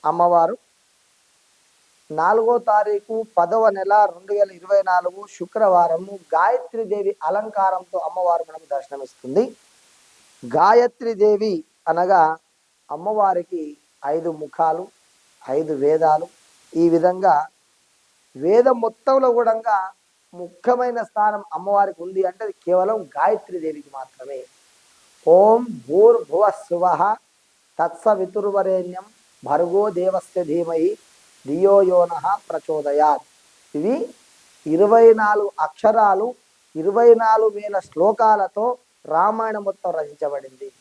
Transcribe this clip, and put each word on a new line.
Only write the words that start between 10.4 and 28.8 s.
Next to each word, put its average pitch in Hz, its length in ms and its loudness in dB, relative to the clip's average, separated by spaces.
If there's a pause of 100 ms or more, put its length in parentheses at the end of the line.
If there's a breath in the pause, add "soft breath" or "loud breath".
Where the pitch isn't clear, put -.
గాయత్రి 226 680 0
దేవి 208 500 0 (240)
అనగా 170 480 2 (540)
అమ్మవారికి 175 840 -4 (300)
ఐదు 165 240 -4
ముఖాలు, 160 580 -4 (640)
ఐదు 156 220 -4
వేదాలు, 156 540 2 (500)
ఈ 170 120 4
విధంగా 170 580 2 (880)
వేదం 233 440 2
మొత్తంలో 254 520 0
కూడా 226 600 -2 (420)
ముఖ్యమైన 233 680 -4
స్థానం 208 500 -4
అమ్మవారికి 196 500 -2
ఉంది 190 220 -6
అంటే 185 200 -6
అది 202 80 -8
కేవలం 185 500 -2
గాయత్రి 180 560 -4
దేవికి 151 360 -10
మాత్రమే. 131 500 -16 (840)
"ఓం 214 380 6 (220)
భూర్భువ 196 640 2
స్సువః 175 640 -2 (680)
తత్సవితుర్వరేణ్యం 185 1200 -4 (400)